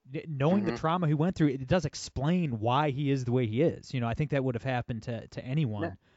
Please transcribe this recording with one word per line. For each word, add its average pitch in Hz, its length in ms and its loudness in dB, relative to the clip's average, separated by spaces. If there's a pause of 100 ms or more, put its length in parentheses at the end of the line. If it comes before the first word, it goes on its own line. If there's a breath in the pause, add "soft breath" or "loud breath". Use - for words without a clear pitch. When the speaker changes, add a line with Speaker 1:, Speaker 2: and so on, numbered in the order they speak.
(120)
Speaker 1:
N-, 151 140 -6
knowing 165 380 2
the 165 80 0
Speaker 2:
Mm-hmm. 117 80 -4
Speaker 1:
trauma 165 260 0
he 151 80 4
went 165 220 2
through, 151 120 4
it 131 200 -2
does 170 160 2
explain 147 760 -2
why 127 320 2
he 139 220 0
is 131 120 0
the 120 80 -2
way 127 140 2
he 110 160 0
is. - 320 -2
You 127 60 0
know, 117 80 -2
I 117 60 -2
think 147 160 -2
that 139 120 0
would 127 140 0
have - 80 -8
happened 123 400 -4
to, 117 240 -8
to - 160 -12
anyone. 131 520 -2 (200 soft breath)